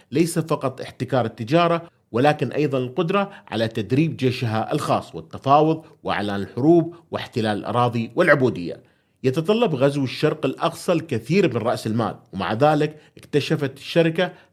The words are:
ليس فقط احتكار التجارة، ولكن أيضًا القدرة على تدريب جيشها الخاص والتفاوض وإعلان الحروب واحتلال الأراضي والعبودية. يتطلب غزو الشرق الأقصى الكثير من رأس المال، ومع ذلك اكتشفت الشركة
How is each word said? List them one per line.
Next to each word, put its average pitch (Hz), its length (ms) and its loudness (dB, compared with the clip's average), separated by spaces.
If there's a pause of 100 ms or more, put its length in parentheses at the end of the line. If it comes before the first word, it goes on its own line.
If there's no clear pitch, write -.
(120)
ليس 160 280 0
فقط 147 420 -4
احتكار 123 440 -2
التجارة، 165 640 0 (220)
ولكن 139 400 2
أيضًا 139 260 -2
القدرة 180 540 -2 (160)
على 113 200 -2
تدريب 120 500 0
جيشها 113 560 -2
الخاص 131 420 -2
والتفاوض 147 720 2 (180)
وإعلان 101 380 -4
الحروب 160 540 4 (160)
واحتلال 107 460 -4
الأراضي 117 580 -2
والعبودية. 127 760 0 (320)
يتطلب 165 520 0
غزو 139 280 2
الشرق 151 420 -2
الأقصى 139 460 -4
الكثير 165 640 0
من 117 80 -2
رأس 117 260 -2
المال، 107 280 -2 (180)
ومع 92 200 -4
ذلك 151 440 2 (200)
اكتشفت 147 600 -2
الشركة 170 540 0 (220)